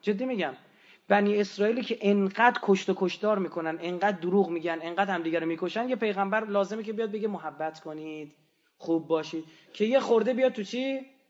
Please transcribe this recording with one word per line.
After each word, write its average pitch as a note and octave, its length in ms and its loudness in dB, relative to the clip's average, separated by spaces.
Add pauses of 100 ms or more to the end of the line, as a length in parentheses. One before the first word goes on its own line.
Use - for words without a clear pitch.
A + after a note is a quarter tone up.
جدی G#3 240 -2
می‌گم. F#3 300 -2 (540)
بنی G3+ 320 4
اسرائیلی G#3 420 0
که A3+ 180 -4
انقدر G3+ 600 4
کشت G3 280 2
و F#3 60 2
کشتار G3+ 420 0
می‌کنن، E3 420 -4
انقدر F3+ 380 0
دروغ F3+ 300 4
می‌گن، E3 340 -2
انقدر F3+ 320 0
همدیگه E3 240 0
رو D#3+ 80 -2
می‌کشن، F3+ 420 -2
یه B3+ 80 -2
پیغمبر G#3 480 0
لازمه G3+ 380 -2
که G#3+ 100 -6
بیاد A3 180 -4
بگه G#3+ 180 -4
محبت D#3 520 -8
کنید، D#3 520 -12 (440)
خوب E3 300 -2
باشید، D#3+ 380 -2 (280)
که G#3 120 -2
یه B3+ 160 4
خورده A3+ 340 2
بیاد B3+ 180 2
تو A3 100 -6
چی؟ C4 380 -4 (300)